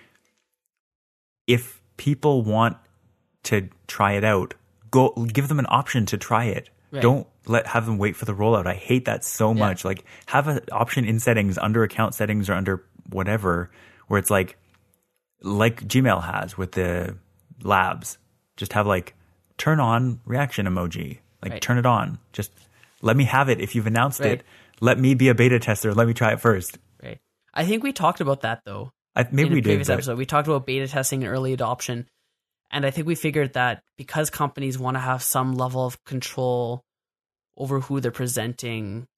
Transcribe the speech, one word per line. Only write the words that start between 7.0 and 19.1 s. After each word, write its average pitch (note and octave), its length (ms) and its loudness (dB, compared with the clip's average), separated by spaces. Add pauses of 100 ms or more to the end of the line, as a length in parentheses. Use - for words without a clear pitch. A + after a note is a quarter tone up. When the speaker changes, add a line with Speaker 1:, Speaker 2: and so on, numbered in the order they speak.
Speaker 1:
Don't - 240 4 (220)
let, A2+ 180 2
have A2+ 220 -2
them A2 100 0
wait G2+ 180 0
for - 100 -12
the G#2+ 100 -4
rollout. G#2 320 2
I F#2 80 -2
hate - 300 0
that A2 200 -2
so A2 260 0
Speaker 2:
Yeah. A2 80 2
Speaker 1:
much. G2 240 0
Like, F#2+ 220 -6 (220)
have C#3+ 200 2
an D3 120 0 (120)
option A#2 340 0
in A2+ 140 2
settings, G#2 380 2
under A2 240 2
account A2 320 0
settings G#2 360 -2
or G2 40 0
under F#2+ 320 -2 (240)
whatever, F#2 640 -2 (360)
where G2 120 2
it's F#2+ 100 -2
like, F#2+ 260 2 (840)
like A2 460 0
Gmail A2 360 2
has F#2+ 320 -6
with F#2 180 -6
the F2+ 440 -2 (460)
labs, - 560 0 (380)
just - 160 -8
have, G#2 120 2
like, F#2+ 300 -2 (420)